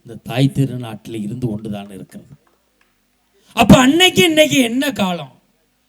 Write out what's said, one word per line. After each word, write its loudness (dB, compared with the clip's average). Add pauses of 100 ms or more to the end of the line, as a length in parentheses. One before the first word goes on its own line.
இந்த -16
தாய் -2
திருநாட்டில் -6
இருந்து -8
கொண்டுதான் -8
இருக்கிறது. -20 (1160)
அப்ப 6
அன்னைக்கு 4
இன்னைக்கு 2
என்ன -2
காலம்? -6 (560)